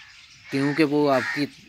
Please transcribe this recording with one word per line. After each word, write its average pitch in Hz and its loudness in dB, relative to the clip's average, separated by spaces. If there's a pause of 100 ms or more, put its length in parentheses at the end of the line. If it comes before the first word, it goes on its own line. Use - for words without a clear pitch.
(500)
क्योंकि 143 0
वो 147 0
आपकी 135 0 (220)